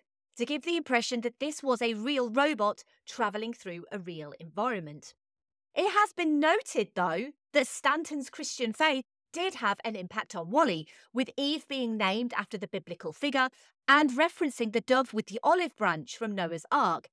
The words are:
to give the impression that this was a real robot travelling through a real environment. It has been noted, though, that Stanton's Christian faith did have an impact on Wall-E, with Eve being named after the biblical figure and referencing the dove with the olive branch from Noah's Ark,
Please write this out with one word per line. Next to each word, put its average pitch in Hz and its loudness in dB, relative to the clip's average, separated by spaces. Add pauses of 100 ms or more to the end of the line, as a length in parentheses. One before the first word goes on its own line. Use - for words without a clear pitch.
(360)
to 233 -4
give 285 -4
the 339 -2
impression 247 0
that 240 -6
this 302 -6
was 254 0
a 233 0
real 240 -2
robot 226 2 (220)
travelling 220 -4
through 170 -12
a 208 -6
real 160 -12
environment. 170 -6 (600)
It 381 2
has 415 4
been 320 2
noted, 311 2
though, 180 0 (260)
that 262 4
Stanton's 294 -2
Christian 240 -4
faith 294 2 (280)
did 359 -2
have 202 0
an 220 -6
impact 190 -8
on 165 -6
Wall-E, 208 2 (280)
with 254 -2
Eve 285 -2
being 247 -2
named 214 0
after 202 -6
the 185 -8
biblical 156 -8
figure 262 0 (400)
and 285 8
referencing 254 0
the 226 2
dove 254 2
with 214 -2
the 202 -10
olive 339 4
branch 165 -2
from 214 -4
Noah's 170 -4
Ark, 233 2